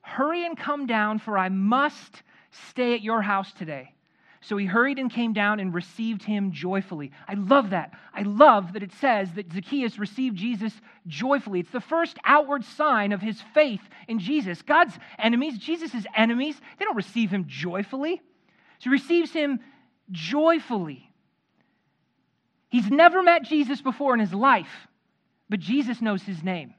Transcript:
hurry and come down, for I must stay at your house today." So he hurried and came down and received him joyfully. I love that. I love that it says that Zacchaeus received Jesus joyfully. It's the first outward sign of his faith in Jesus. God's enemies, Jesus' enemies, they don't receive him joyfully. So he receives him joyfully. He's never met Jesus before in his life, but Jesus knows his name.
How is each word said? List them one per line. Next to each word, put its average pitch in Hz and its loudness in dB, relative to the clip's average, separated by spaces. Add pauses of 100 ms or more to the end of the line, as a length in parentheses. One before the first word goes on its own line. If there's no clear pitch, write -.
hurry 330 -4
and 330 -8
come 294 -6
down, 220 0
for 208 -4
I 185 2
must 226 0 (460)
stay 240 0
at 226 -4
your 220 0
house 196 -2
today." 147 -12 (540)
So 208 -4
he 202 -2
hurried 247 2
and 254 -2
came 233 -2
down 208 0
and 185 -4
received 214 -6
him 202 -2
joyfully. 170 -6 (160)
I 196 -8
love 208 2
that. 165 -4 (240)
I 202 -6
love 202 6
that 202 -8
it 185 -14
says 208 0
that 175 -12
Zacchaeus 233 -4
received 220 -4
Jesus 214 -4 (360)
joyfully. 202 -2
It's 175 -6
the 247 -6
first 330 -4
outward 285 2
sign 233 0
of 196 -4
his 220 -8 (120)
faith 285 4 (260)
in 226 -4
Jesus. 190 -4
God's 294 2 (220)
enemies, 240 0
Jesus' 294 -6
enemies, 233 2 (180)
they 392 -6
don't 403 -4
receive 220 -2
him 185 -2
joyfully. 196 -6 (560)
So - -20
he 254 -2
receives 330 2
him 285 -2 (540)
joyfully. 202 0 (1600)
He's 226 0
never 339 6
met 339 6
Jesus 285 0
before 269 0
in 226 4
his 185 0
life, 214 0 (640)
but 208 -2
Jesus 226 -2
knows 208 -2
his 170 -10
name. 170 -6